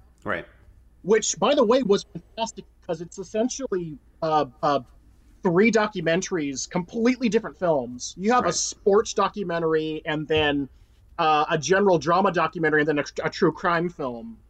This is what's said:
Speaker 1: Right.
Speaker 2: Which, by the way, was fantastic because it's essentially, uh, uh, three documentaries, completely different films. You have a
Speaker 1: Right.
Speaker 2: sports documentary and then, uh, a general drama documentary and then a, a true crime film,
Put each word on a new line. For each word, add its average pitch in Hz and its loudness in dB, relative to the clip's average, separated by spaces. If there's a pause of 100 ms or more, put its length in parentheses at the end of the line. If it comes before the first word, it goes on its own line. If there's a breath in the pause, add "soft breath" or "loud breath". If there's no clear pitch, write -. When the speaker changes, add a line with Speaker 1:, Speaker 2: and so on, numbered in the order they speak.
(240)
Speaker 1:
Right. 87 -6 (560)
Speaker 2:
Which, 214 0
by 247 2
the 277 4
way, 247 2
was 196 0
fantastic 214 -10 (160)
because 165 -6
it's 175 -16
essentially, 196 -4 (260)
uh, 156 2 (160)
uh, 143 2 (600)
three 196 4
documentaries, 170 -2
completely 233 0
different 220 -2
films. 123 -2
You 202 0
have 247 4
a 247 0
Speaker 1:
Right. 262 0
Speaker 2:
sports - 0
documentary 165 -2
and 156 -4
then, 147 2 (500)
uh, 151 2
a 165 0
general 180 4
drama 175 2
documentary 160 0
and 151 0
then 147 0
a, 143 0 (180)
a 160 -2
true 160 2
crime 170 0
film, 117 -10 (120)